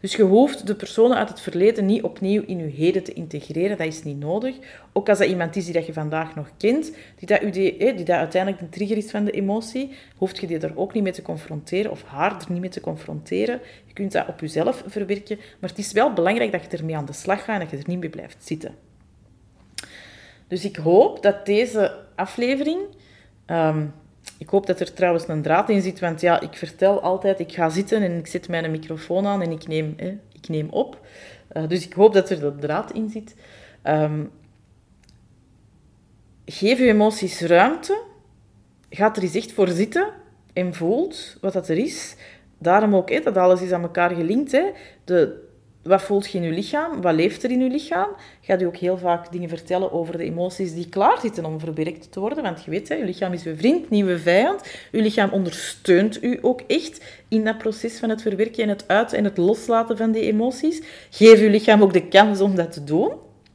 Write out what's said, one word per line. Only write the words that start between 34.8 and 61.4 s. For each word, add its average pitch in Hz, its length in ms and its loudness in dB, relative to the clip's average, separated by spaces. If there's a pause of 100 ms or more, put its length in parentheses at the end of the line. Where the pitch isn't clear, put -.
geef 233 320 0
je 254 80 4
emoties 214 540 2
ruimte. 233 600 4 (880)
Ga 214 240 2
er 202 80 -2
eens 170 120 -2
echt 226 180 -4
voor 190 160 2
zitten 220 400 0 (440)
en 180 220 -4
voelt 208 680 -2
wat 190 120 -2
dat 185 160 -4
er 160 100 2
is. - 380 -4 (420)
Daarom 202 380 4
ook, 180 140 0
hè, - 100 0
dat 269 160 0
alles 180 240 6
is 180 120 -4
aan 175 100 -2
elkaar 175 320 0
gelinkt, 202 380 -2
hè. 349 180 2 (340)
De, 170 440 0 (340)
wat 190 200 2
voelt 202 280 -2
je 190 80 -4
in 170 60 -2
je 165 60 -2
lichaam? 294 500 -4
Wat 175 140 2
leeft 170 280 0
er 240 80 0
in 254 100 2
je 254 100 2
lichaam? 330 380 -2 (320)
Gaat 185 220 -2
u - 20 0
ook 175 120 -4
heel 180 220 -2
vaak 170 340 -2
dingen 175 160 -8
vertellen 180 440 -4
over 170 260 -4
de 165 60 -6
emoties 175 500 -6
die 170 140 -8
klaar 262 320 2
zitten 208 240 -6
om 156 160 -6
verwerkt 160 520 -8
te 190 80 -10
worden. 247 220 -4
Want 175 220 -6
je 160 60 -12
weet, 254 180 -6
hè, 302 60 -4
je 311 100 -6
lichaam 180 280 -4
is 170 120 -8
uw 160 120 -6
vriend, 277 340 2
niet 208 140 4
uw 180 120 2
vijand. 196 460 4 (300)
Uw 226 80 0
lichaam 214 300 2
ondersteunt 190 920 0
u 247 200 0
ook 254 180 2
echt - 440 -4 (240)
in 220 160 0
dat 220 140 -2
proces 220 400 -6
van 233 100 -4
het 220 140 -4
verwerken 220 400 -2
en 208 60 0
het 202 200 -2
uiten 220 300 2
en 214 60 2
het 196 120 0
loslaten 226 600 2
van 226 160 0
die 220 100 0
emoties. 254 600 -2 (280)
Geef 220 300 12